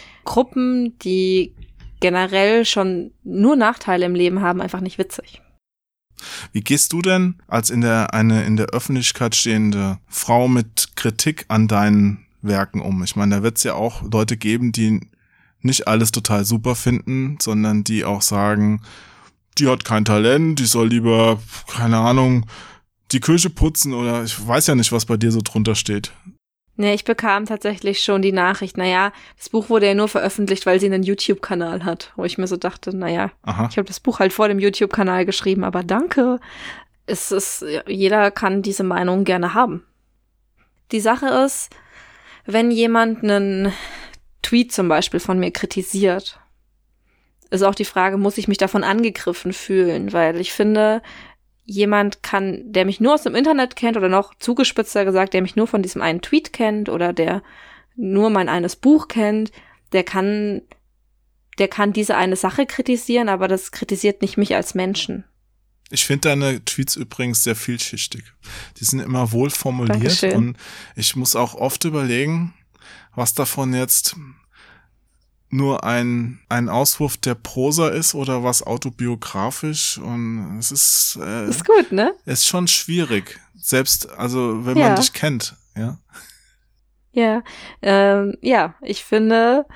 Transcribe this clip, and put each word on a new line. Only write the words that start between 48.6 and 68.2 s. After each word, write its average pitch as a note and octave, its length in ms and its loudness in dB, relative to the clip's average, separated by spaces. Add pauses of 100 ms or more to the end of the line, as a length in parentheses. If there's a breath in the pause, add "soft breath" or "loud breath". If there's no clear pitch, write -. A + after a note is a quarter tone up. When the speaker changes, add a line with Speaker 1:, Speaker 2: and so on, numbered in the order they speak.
Speaker 1:
angegriffen G3 720 -2
fühlen? F#3 600 0
Weil E3+ 280 0
ich F3+ 120 -6
finde, G#3+ 500 2 (640 loud breath)
jemand G3+ 560 0
kann, G3 380 -4 (120)
der F#3 120 2
mich G3 160 -2
nur B3+ 140 6
aus D4+ 80 2
dem - 120 -2
Internet C4+ 400 2
kennt A#3 220 -2
oder F#3+ 140 2
noch G3 240 0
zugespitzter A#3 720 0
gesagt, F#3+ 260 2
der F#3+ 80 2
mich F#3 160 -4
nur G#3+ 100 4
von G#3+ 160 0
diesem - 200 -6
einen E3 180 -2
Tweet - 320 0
kennt G#3+ 380 -2
oder F3 240 -2
der E3+ 280 -2 (540 loud breath)
nur G3+ 320 2
mein F#3+ 220 2
eines F3 260 -2
Buch D4+ 320 4
kennt, A3 420 0 (420 soft breath)
der F#3 120 4
kann, G3+ 560 -2 (1000)
der G3 100 2
kann G#3 260 0
diese G#3+ 220 0
eine F#3 200 2
Sache F#3+ 300 0
kritisieren, A#3+ 640 0
aber F#3+ 180 0
das F#3+ 240 -4
kritisiert G3+ 480 -2
nicht G3 160 -4
mich G3+ 180 2
als F#3+ 200 -2
Menschen. F#3+ 500 -4 (640)
Speaker 2:
Ich - 140 -2
finde C#3+ 240 0
deine C#3 380 0
Tweets - 300 -4
übrigens B2 480 -4
sehr A2+ 120 0
vielschichtig. - 680 -8 (540 loud breath)